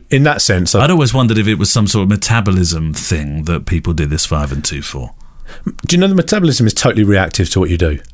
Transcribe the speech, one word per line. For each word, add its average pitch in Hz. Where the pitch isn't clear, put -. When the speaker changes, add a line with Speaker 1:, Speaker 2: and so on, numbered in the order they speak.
Speaker 1:
in 139
that 147
sense, 90
I 110
Speaker 2:
I'd 156
always 143
wondered 117
if 104
it 107
was 101
some 107
sort 98
of 95
metabolism 92
thing 76
that 85
people 85
did 76
this 78
five 73
and 71
two 71
for. 64
Speaker 1:
Do 175
you -
know 196
the 196
metabolism 165
is 107
totally 110
reactive 98
to 95
what 82
you 87
do? 78